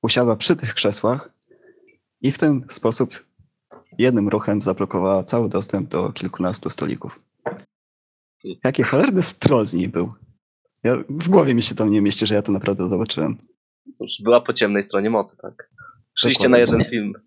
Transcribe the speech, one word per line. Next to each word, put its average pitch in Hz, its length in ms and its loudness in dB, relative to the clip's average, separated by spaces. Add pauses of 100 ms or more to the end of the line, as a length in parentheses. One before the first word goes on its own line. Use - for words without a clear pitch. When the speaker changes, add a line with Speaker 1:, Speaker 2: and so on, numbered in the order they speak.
Speaker 1:
usiadła 117 340 2
przy 156 200 0
tych 117 180 -6
krzesłach 110 580 -2 (880)
i 139 100 0
w - 60 -6
ten 143 320 2
sposób - 560 -4 (720)
jednym 113 320 2
ruchem 104 320 0
zablokowała 95 640 0
cały 113 260 0
dostęp 98 400 -4
do 92 220 -2
kilkunastu - 580 -6
stolików. - 480 -8 (1500)
Jaki 131 200 2
cholerny 185 400 2
stroll 120 420 0
z 101 80 -8
niej 90 160 -2
był. 87 200 -4 (760)
Ja, 123 120 2 (140)
w 165 200 -4
głowie 156 260 6
mi 117 60 2
się 107 140 -2
to 110 100 0
nie 104 160 4
mieści, 101 240 2
że 104 100 0
ja 104 60 2
to 101 100 -2
naprawdę 95 360 0
zobaczyłem. 87 500 -2 (580)
Speaker 2:
Cóż, - 280 -12
była 117 180 6
po 120 120 -4
ciemnej 101 300 0
stronie 101 260 -2
mocy, 110 320 -2
tak? - 280 -16 (440)
Szliście 131 300 0
Speaker 1:
Dokładnie. 123 220 6
Speaker 2:
na 113 120 0
jeden - 140 0
film 104 220 -4 (140)